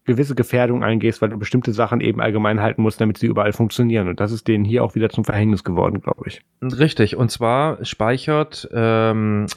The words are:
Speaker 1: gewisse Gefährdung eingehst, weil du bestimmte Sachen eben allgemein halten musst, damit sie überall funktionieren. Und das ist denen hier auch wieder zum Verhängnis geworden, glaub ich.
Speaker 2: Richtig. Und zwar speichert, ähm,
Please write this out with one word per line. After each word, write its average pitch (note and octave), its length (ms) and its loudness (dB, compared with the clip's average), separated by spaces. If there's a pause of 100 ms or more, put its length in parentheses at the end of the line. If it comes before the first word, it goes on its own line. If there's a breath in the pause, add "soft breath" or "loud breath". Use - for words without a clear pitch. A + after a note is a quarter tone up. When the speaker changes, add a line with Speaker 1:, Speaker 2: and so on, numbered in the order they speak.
Speaker 1:
gewisse C3+ 300 0
Gefährdung B2 500 0
eingehst, A2+ 380 0
weil G#2+ 80 2
du A2 80 -8
bestimmte A#2 360 0
Sachen A2+ 280 0
eben A2 200 0
allgemein G#2+ 380 0
halten A2 220 0
musst, G#2+ 180 0
damit G#2+ 200 0
sie A#2 80 0
überall G#2 260 0
funktionieren. A2+ 540 0
Und F2 120 -4
das G#2 120 -2
ist A2+ 160 -10
denen G#2+ 180 2
hier A#2 180 0
auch A2 120 -2
wieder A2 140 2
zum - 160 -2
Verhängnis G#2+ 380 2
geworden, F#2 380 0
glaub - 240 -6
ich. - 160 -14 (200)
Speaker 2:
Richtig. B2+ 540 0
Und A#2+ 140 2
zwar B2+ 560 -2
speichert, D3+ 880 -2
ähm, A2 720 2 (120)